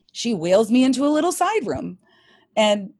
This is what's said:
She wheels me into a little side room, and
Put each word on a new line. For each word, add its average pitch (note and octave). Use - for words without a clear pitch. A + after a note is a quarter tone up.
She A#3
wheels F#3
me B3+
into C4
a D4+
little E4+
side F4+
room, F3
and G#3